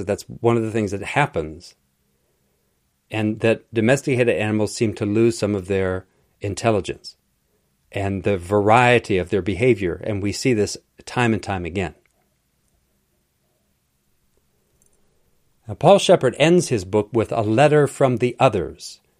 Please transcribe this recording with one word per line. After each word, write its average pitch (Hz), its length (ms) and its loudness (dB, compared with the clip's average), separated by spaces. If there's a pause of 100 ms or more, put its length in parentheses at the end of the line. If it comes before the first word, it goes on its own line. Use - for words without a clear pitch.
That's 98 180 -4
one 117 320 0
of 113 80 0
the 110 80 -6
things 107 200 -2
that 98 100 -8
happens. 87 720 -4 (1400)
And 110 300 -2
that 113 320 0
domesticated 120 560 2
animals 107 440 -2
seem 107 200 -2
to - 120 -6
lose 110 320 2
some 104 180 -2
of 92 120 -6
their 95 380 -2 (340)
intelligence 101 800 -4 (720)
and 98 320 -6
the 101 140 0
variety 107 800 2
of 87 120 -2
their 98 120 0
behavior, 101 640 0
and 101 180 -6
we 98 120 -4
see 131 200 0
this 104 220 -2 (300)
time 120 280 0
and 101 80 -4
time 95 220 -6
again. 85 320 -6 (3750)
Now, 107 100 -10
Paul 185 240 6
Shepherd 151 380 2
ends 170 300 4
his 107 160 -2
book 104 300 -2
with 110 180 0
a 117 100 -2
letter 139 460 4
from 127 300 0
the 123 200 -2
others. 98 640 -2 (200)